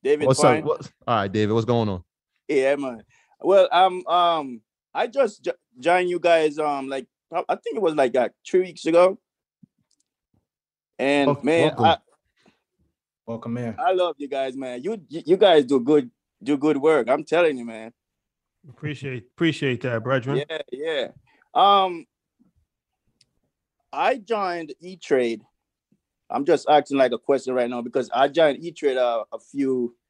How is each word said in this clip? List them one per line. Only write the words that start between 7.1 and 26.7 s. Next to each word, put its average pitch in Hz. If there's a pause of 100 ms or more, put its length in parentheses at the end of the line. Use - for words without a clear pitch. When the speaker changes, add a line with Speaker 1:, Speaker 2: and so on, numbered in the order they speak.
Speaker 1:
I -
think 440
it 220
was, 160
like, 131
uh, 120 (180)
three 185
weeks 175
ago. 180 (1800)
And 139
Speaker 2:
Wel-, 143
Speaker 1:
man, 160
Speaker 2:
welcome. 147
Speaker 1:
I 165 (1300)
Speaker 3:
Welcome 117
in. 117
Speaker 1:
I 175
love 180
you 143
guys, 135
man. 127
You, 202
you, -
you 175
guys 175
do 135
good, 135 (320)
do 139
good 143
work. 147
I'm 156
telling 160
you, 120
man. 113 (760)
Speaker 4:
Appreciate, 135
appreciate 147
that, 117
brethren. 131
Speaker 1:
Yeah, 156 (100)
yeah. 143 (460)
Um, 190 (1900)
I 196
joined 185
E-Trade. 135 (880)
I'm 135
just 156
asking, 143